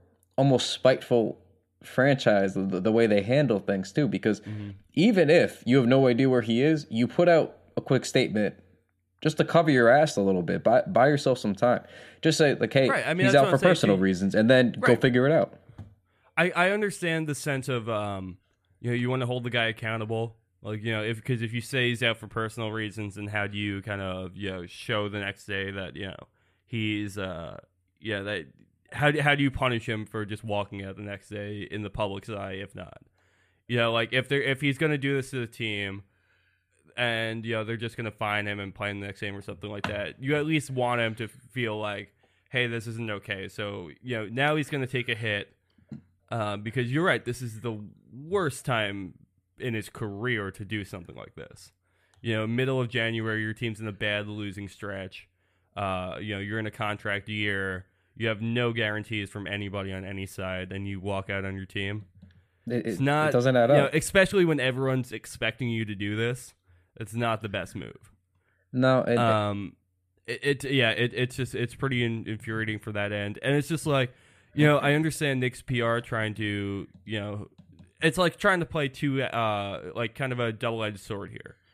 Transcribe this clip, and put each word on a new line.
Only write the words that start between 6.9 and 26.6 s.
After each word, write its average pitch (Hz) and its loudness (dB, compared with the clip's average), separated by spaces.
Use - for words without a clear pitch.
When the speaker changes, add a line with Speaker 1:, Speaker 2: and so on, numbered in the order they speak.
Speaker 1:
put 175 2
out 165 6
a - -6
quick 127 2
statement 104 0
just 156 0
to 160 4
cover 160 4
your 120 8
ass 147 6
a 101 4
little 95 4
bit, 90 -2
buy, 120 6
buy 113 4
yourself 143 2
some 101 -2
time. 120 2
Just 156 4
say, 143 6
like, 110 0
"Hey, 135 6
Speaker 2:
Right, 143 0
I 151 0
mean, 180 4
Speaker 1:
he's - 6
Speaker 2:
that's 139 10
Speaker 1:
out - 6
Speaker 2:
what - 4
Speaker 1:
for 135 6
Speaker 2:
I'm 135 4
saying, 180 8
Speaker 1:
personal 107 4
Speaker 2:
too. 92 0
Speaker 1:
reasons," 95 2
and 110 6
then 127 8
go 123 4
Speaker 2:
Right. 113 4
Speaker 1:
figure 123 4
it 147 4
out. 151 2
Speaker 2:
I, 175 2
I 175 2
understand 170 -2
the 147 -2
sense 135 -4
of, 120 -2
um, 98 -4
you 120 -6
know, 120 0
you 123 0
wanna 131 -2
hold 123 -4
the 123 -6
guy 117 2
accountable. 113 -4
Like, 107 -8
you 113 -2
know, 107 -2
if, 110 -4
'cause 120 -2
if 113 -4
you 120 -4
say 123 0
he's 117 -2
out 117 0
for 107 -16
personal 110 -6
reasons, 104 -6
and 104 -8
how 104 -2
do 101 -10
you 101 -4
kind 101 -6
of, 92 -8
you 98 -8
know, 90 -8
show 104 -4
the 104 -6
next 101 -8
day 98 -6
that, 95 -10
you 95 -10
know, 92 -12